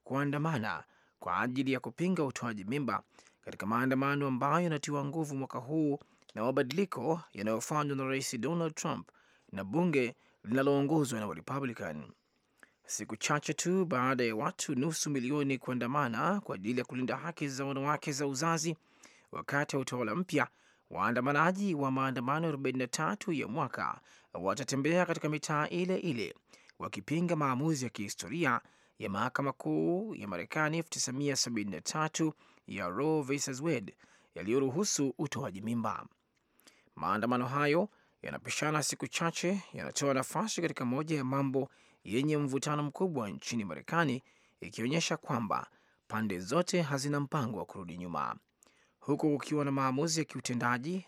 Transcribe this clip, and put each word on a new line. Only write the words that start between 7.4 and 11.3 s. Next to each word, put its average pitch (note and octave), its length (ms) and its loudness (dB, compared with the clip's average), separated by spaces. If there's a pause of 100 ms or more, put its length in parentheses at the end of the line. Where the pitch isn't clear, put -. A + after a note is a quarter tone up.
na C3+ 80 -2
Rais C3+ 360 -2
Donald D#3+ 340 0
Trump - 340 -4 (440)
na G2 120 -6
bunge C3+ 500 4 (300)
linaloongozwa C#3 760 4
na G2+ 140 -4